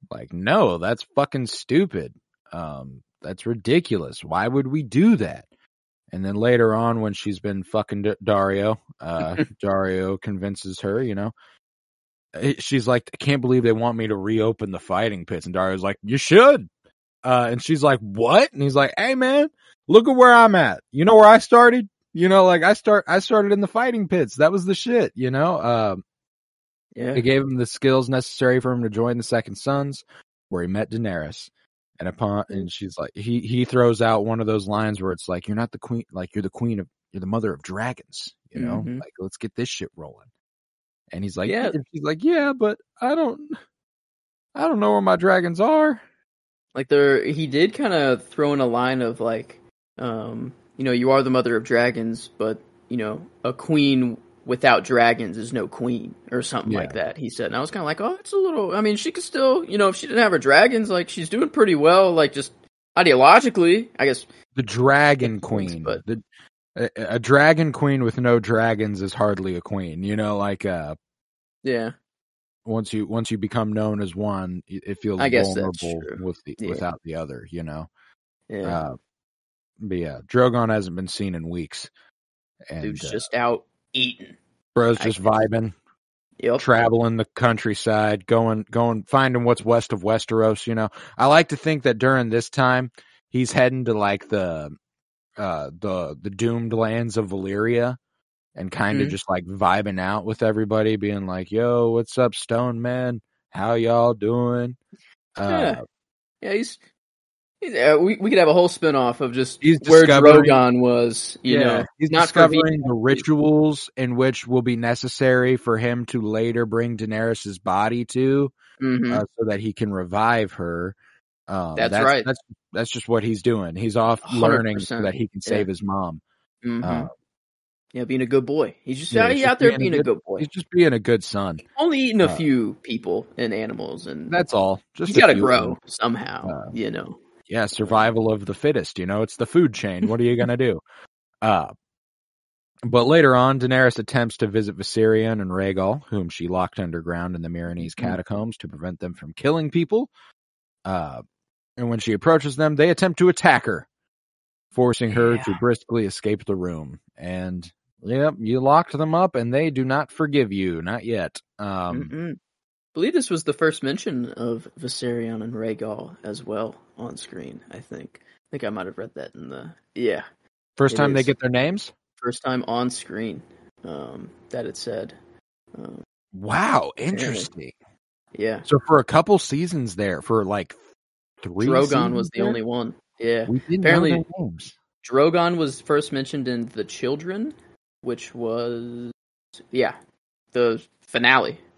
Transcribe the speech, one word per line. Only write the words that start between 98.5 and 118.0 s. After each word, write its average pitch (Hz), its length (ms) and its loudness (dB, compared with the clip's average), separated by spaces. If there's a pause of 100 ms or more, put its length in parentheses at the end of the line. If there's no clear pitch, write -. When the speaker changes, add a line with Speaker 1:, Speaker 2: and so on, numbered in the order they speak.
Speaker 1:
and 92 140 -10
kinda 107 320 -2
Speaker 2:
Mm-hmm. 143 80 -4
Speaker 1:
just, - 180 -10
like, 92 160 -2
vibing 95 560 -2
out 95 240 -4
with 110 200 -4
everybody, 110 500 0
being 101 320 -4
like, 92 240 -8
"Yo, 117 400 0
what's 113 280 -4
up, 123 180 0
stone 120 440 -4
men? 123 400 -6 (300)
How 104 240 -2
y'all 117 400 2
doing?" 120 640 -2 (600)
Speaker 2:
Yeah. - 60 -6 (380)
Speaker 1:
Uh, 57 40 -14 (560)
Speaker 2:
Yeah, 196 120 -8
he's, 220 260 -4 (800)
he's, 302 140 -8
uh, 143 260 6
we, 190 200 2
we 214 100 0
could 254 80 2
have 170 80 6
a 151 60 6
whole 175 160 6
spinoff 135 520 0
of 127 120 -4
just 127 280 -4
Speaker 1:
He's 156 280 4
Speaker 2:
where 160 180 10
Speaker 1:
discovering 147 420 10
Speaker 2:
Drogon 127 320 6
was, 120 640 0
you 123 160 2
Speaker 1:
Yeah, 139 60 4
Speaker 2:
know, 120 200 0 (140)
Speaker 1:
he's 156 140 0
Speaker 2:
not 165 160 6
for 170 180 6
Speaker 1:
discovering 156 360 2
the 131 80 -4
Speaker 2:
the 123 40 0
Speaker 1:
rituals 151 1000 2
in 123 180 -2
which 131 320 0
will 123 160 2
be 120 140 0
necessary 127 800 2
for 117 200 0
him 120 300 -2
to 123 160 -4
later 113 420 0
bring 117 320 -2
Daenerys's 107 640 -4
body 110 460 -2